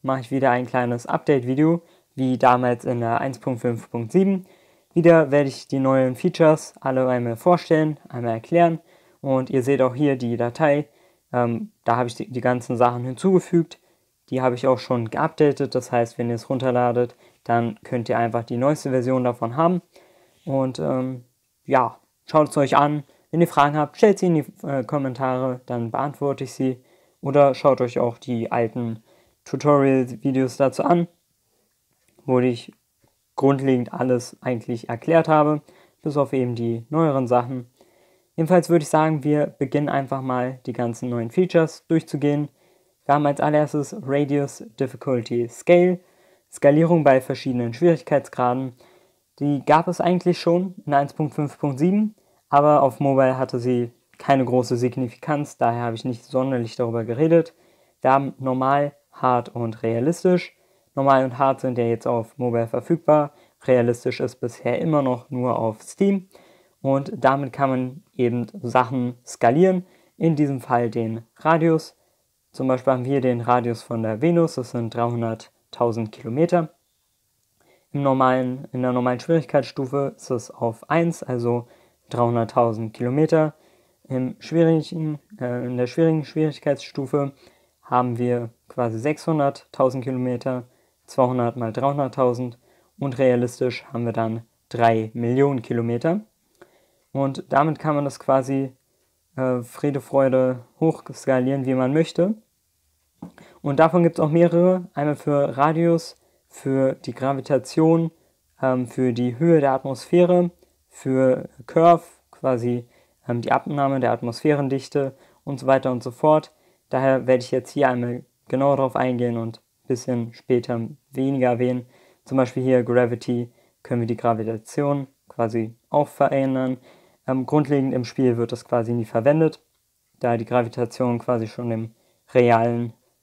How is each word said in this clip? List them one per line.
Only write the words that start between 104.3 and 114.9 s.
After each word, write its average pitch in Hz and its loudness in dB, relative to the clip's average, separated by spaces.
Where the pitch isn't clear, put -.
einmal 147 -2
für 143 -2
Radius, 160 0
für 135 -2
die - -12
Gravitation, 147 0
ähm, 127 0
für 127 0
die 120 -2
Höhe 165 4
der 139 2
Atmosphäre, 175 2
für 131 0
Curve, 165 4
quasi, 123 -2
ähm, 120 -4
die - -4
Abnahme 139 -2
der 120 0
Atmosphärendichte 135 -2